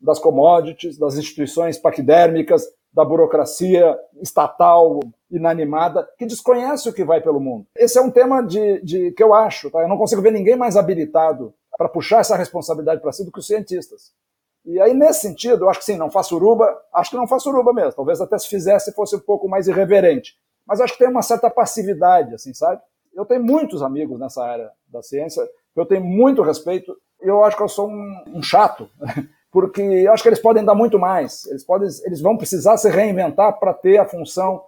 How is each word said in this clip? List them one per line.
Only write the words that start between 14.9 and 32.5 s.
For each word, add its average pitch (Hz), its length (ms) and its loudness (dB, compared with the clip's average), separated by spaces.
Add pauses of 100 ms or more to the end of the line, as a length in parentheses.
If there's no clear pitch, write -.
nesse 302 260 4
sentido, 208 440 -2
eu 190 60 4
acho 185 100 -4
que - 40 -16
sim, 208 120 -4
não 160 140 -6
faço 185 200 -2
suruba, 202 500 2 (140)
acho 175 160 -2
que 254 60 -8
não 247 100 -4
faço 269 180 -2
suruba 247 280 2
mesmo, 175 200 -2
talvez 151 280 -4
até 190 180 -4
se - 100 -12
fizesse 196 440 -2
fosse 208 220 -4
um 196 60 -8
pouco 196 280 -4
mais 190 200 -2
irreverente, 180 680 2 (300)
mas 202 140 -2
acho 247 140 -2
que - 60 -20
tem 254 80 6
uma 247 140 -2
certa 233 280 0
passividade, 180 840 0
assim, 127 200 -18
sabe? 170 260 -4 (340)
Eu 202 120 -10
tenho 247 180 -2
muitos 277 380 -2
amigos 135 360 -8
nessa 131 240 -12
área 117 280 -10 (180)
da 120 140 -18
ciência, 151 440 -8 (300)
eu 165 80 -2
tenho 185 180 -2
muito 220 380 2
respeito, 175 560 -4 (260)
e 185 60 -2
eu 202 160 4
acho 208 120 2
que 208 60 -6
eu 208 60 -4
sou 202 200 -6
um, 202 400 -16
um 165 140 -14
chato, 180 460 2 (100)
<laughs> - 540 -12
porque 190 300 0
eu 196 300 2
acho 220 100 2
que 233 80 6
eles 220 100 0
podem 226 240 2
dar 202 100 4
muito 220 240 2
mais, 180 480 -2
eles 139 160 -12
podem, 196 240 -2 (180)
eles 170 180 -8
vão 196 120 2
precisar 202 440 0